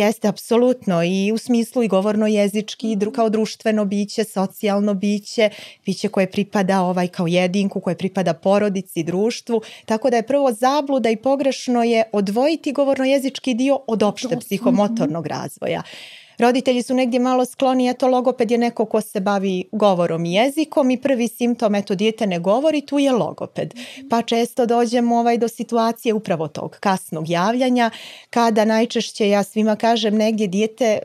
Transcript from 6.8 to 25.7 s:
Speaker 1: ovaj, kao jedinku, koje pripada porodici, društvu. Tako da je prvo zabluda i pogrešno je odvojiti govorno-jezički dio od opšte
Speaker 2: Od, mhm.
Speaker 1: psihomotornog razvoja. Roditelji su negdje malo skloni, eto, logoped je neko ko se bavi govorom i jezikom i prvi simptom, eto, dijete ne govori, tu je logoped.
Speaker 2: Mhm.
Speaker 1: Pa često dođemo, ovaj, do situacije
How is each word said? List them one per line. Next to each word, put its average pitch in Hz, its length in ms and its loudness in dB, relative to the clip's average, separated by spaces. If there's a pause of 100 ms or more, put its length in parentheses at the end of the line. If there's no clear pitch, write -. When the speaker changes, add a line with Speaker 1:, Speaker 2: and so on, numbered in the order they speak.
Speaker 1:
ovaj, 180 260 0
kao 180 200 -4
jedinku, 185 520 0
koje 180 180 -4
pripada 185 360 -2
porodici, 196 680 0
društvu. 214 580 -2 (240)
Tako 220 240 0
da 240 60 2
je 226 80 2
prvo 269 280 0
zabluda 262 580 0
i 233 80 0
pogrešno 262 680 0
je 226 280 2
odvojiti 247 640 0
govorno-jezički 269 800 0
dio 262 340 2
od 226 160 0
opšte 208 240 -2
Speaker 2:
Od, - 60 -6
mhm. 160 60 -2
Speaker 1:
psihomotornog 190 880 0
razvoja. 147 540 -6 (560)
Roditelji 247 440 2
su 254 120 -4
negdje 254 260 2
malo 254 260 2
skloni, 254 440 0
eto, 247 180 0
logoped 247 440 2
je 240 60 2
neko 233 280 0
ko 214 160 0
se - 180 -6
bavi 190 520 0
govorom 175 540 2
i 170 80 -2
jezikom 277 580 2
i 254 60 0
prvi 247 300 0
simptom, 233 480 0
eto, 202 200 -2
dijete 220 320 0
ne 175 120 -2
govori, 277 420 2
tu 285 180 -2
je 277 120 2
logoped. - 640 -4
Speaker 2:
Mhm. 269 340 -16
Speaker 1:
Pa 233 120 0
često 233 440 0
dođemo, 233 520 2
ovaj, 233 200 2
do 226 100 0
situacije 226 640 -2